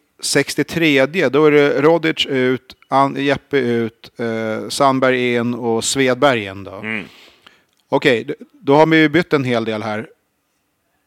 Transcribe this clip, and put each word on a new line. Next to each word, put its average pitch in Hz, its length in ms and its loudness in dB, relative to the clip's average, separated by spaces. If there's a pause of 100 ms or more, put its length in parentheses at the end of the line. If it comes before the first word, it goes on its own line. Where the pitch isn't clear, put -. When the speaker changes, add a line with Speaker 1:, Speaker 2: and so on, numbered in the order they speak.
(220)
Speaker 1:
sextiotredje, 147 1080 0
då 143 160 2
är 147 60 4
det 143 300 2
Rodic 160 440 2
ut, 127 500 -2 (120)
An-, 139 280 0
Jeppe 139 420 -2
ut, 117 600 -4
eh, 110 520 -6
Sandberg 127 640 0
in 120 180 -2
och 117 300 -4
Svedberg 127 640 0
in 98 180 -12
då. 95 120 -16
Speaker 2:
Mm. 104 300 -10 (840)
Speaker 1:
Okej, 131 340 0
d-, 139 100 -10 (180)
då - 240 0
har 156 100 6
vi 160 120 4
ju 156 120 4
bytt 143 240 -2
en 143 100 0
hel 120 220 -2
del 107 180 -6
här. 107 240 -8 (1000)